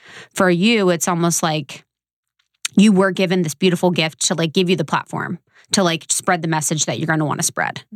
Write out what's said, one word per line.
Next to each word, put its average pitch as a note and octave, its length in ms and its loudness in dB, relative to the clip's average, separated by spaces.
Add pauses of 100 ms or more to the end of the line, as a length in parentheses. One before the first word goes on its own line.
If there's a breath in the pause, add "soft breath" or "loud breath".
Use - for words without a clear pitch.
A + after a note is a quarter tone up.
(340 loud breath)
for F#3 160 2
you, G3 400 4
it's E3+ 180 0
almost E3+ 340 0
like D#3 440 -4 (920)
you G#3 160 6
were F#3+ 200 4
given F#3 320 0
this D#3 120 -6
beautiful F3+ 360 0
gift D#3+ 360 -2
to, F#3 80 -2
like, E3 160 -2
give F#3 180 0
you F#3 60 2
the D#3+ 100 -2
platform - 540 -6 (320 soft breath)
to, G3+ 120 2
like, E3 260 0
spread F3+ 320 -2
the E3 60 -4
message D#3 380 -2
that C3 120 -6
you're D#3+ 100 -6
gonna D#3 180 0
wanna E3 180 -2
spread, - 400 -4 (120)